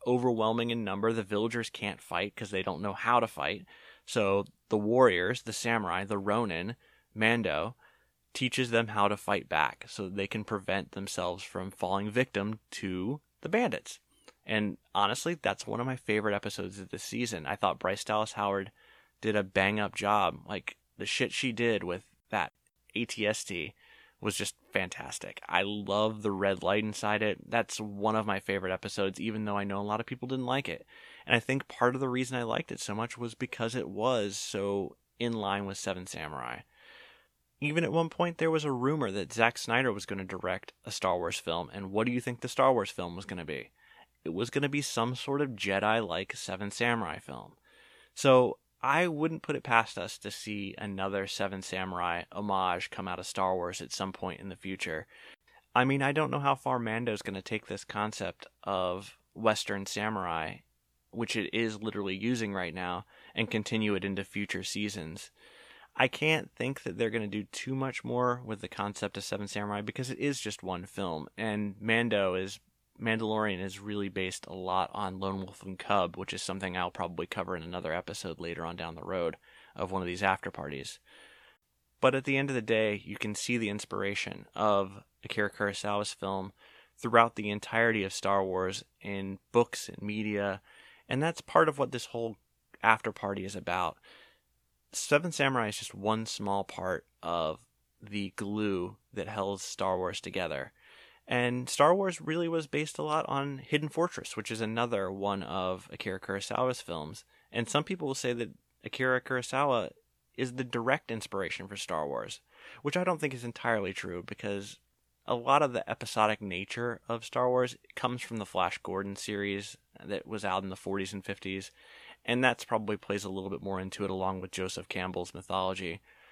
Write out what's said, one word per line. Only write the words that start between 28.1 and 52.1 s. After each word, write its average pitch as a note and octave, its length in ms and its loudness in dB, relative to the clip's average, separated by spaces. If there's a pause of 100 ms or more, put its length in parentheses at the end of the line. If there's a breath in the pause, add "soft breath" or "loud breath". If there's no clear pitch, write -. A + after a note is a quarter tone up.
of G#2+ 100 2
my G2 120 0
favorite F#2+ 340 0
episodes, G2 480 -2
even G#2+ 240 -2
though G2+ 120 0
I G2+ 80 0
know G2 160 -2
a - 20 -4
lot G#2 160 -2
of A#2 80 -4
people B2+ 220 -8
didn't C3 180 -2
like C3 220 0
it. - 180 -8 (400 loud breath)
And - 80 6
I A#2 60 6
think C3+ 280 0
part B2 260 4
of C3 60 -2
the C3+ 80 2
reason B2+ 280 0
I A#2+ 80 0
liked A2+ 260 -2
it - 100 -8
so G#2 140 -4
much A#2 240 -4
was A#2 160 -6
because A#2 400 -4
it E2+ 140 -2
was G#2 480 0
so G2+ 600 -2 (220)
in A#2+ 140 0
line G2+ 340 0
with G2 120 -6
Seven F2+ 280 -4
Samurai. C#2 540 -6 (1000 loud breath)
Even D#3 220 2
at - 80 0
one E3 160 4
point, E3+ 300 0
there E3 120 4
was D#3 140 2
a C#3+ 80 2
rumor C3 380 2
that F#2+ 240 -4
Zack A2+ 240 4
Snyder A#2+ 340 2
was G2+ 140 -4
gonna F#2+ 180 -4
direct F#2 480 -4 (140)
a - 40 -8
Star F#2 280 2
Wars F2 200 -2
film, E2 340 -2
and G2 200 -8
what A2 140 4
do B2 60 2
you B2 80 0
think A#2+ 200 -6
the B2+ 80 -6
Star C3 240 6
Wars G#2+ 180 2
film F2 260 -6
was F#2+ 100 -10
gonna F2+ 180 -6
be? C#2+ 260 -6 (540 loud breath)
It E2 100 -4
was A#2 140 0
gonna C#3 200 0
be C#3+ 140 0
some A#2+ 320 0
sort C#3+ 280 -2
of C3+ 80 0
Jedi-like G2+ 840 0
Seven G2 360 -6
Samurai A2+ 480 0
film. A1 380 -14 (580 loud breath)
So B2+ 440 8 (240)
I D#3 260 4
wouldn't D#3+ 340 0
put C#3+ 140 -2
it - 60 -6
past A2+ 360 4
us - 180 -4
to G2+ 140 -8
see G2+ 480 -6
another G2 480 -2
Seven F#2+ 340 -2
Samurai F2 640 -2 (100)